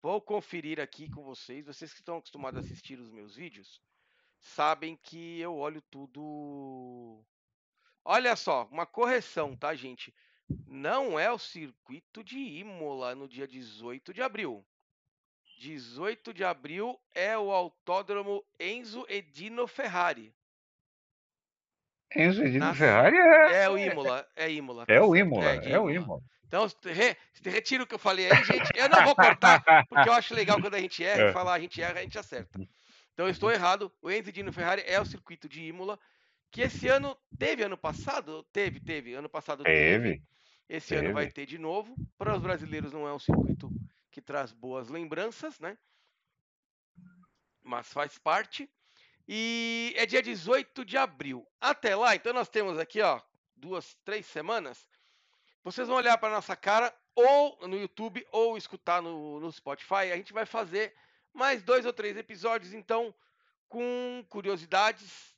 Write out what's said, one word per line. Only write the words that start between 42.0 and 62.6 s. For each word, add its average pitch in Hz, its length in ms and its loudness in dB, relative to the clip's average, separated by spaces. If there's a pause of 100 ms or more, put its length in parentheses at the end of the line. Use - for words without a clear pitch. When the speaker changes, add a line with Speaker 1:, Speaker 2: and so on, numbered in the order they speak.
Speaker 1:
Para 208 180 -4
os 185 60 -4
brasileiros 156 520 -6
não 151 140 -8
é 143 60 -8
um 143 60 -10
circuito - 500 -2 (400)
que - 120 -20
traz 139 320 -8
boas 123 360 -12
lembranças, 170 720 -10
né? 185 180 -12 (1900)
Mas 120 280 -10
faz 147 260 -6
parte. 214 520 -2 (580)
E 233 680 -4
é 226 80 2
dia 254 160 0
dezoito 240 640 -2
de 208 140 -4
abril. 143 480 -4 (140)
Até 247 360 0
lá, 220 200 4
então 226 180 -4
nós 240 160 -2
temos 196 280 -2
aqui, 165 240 -4
ó, 147 200 2 (340)
duas, 175 480 -12
três 202 220 -8
semanas. 160 640 -8 (760)
Vocês 233 240 -8
vão 254 100 0
olhar 240 200 4
pra 220 120 -2
nossa 202 260 -6
cara, 220 380 0 (220)
ou 277 420 6 (100)
no 185 100 -6
YouTube, 208 540 -10
ou 226 260 0
escutar 180 440 -4
no, 151 380 -10
no 160 120 -10
Spotify. 180 600 -4
A 175 60 -4
gente 202 160 -14
vai 214 120 -4
fazer 208 480 -4 (400)
mais 262 300 -2
dois 240 220 2
ou 240 80 -4
três 208 240 -6
episódios, 214 560 -6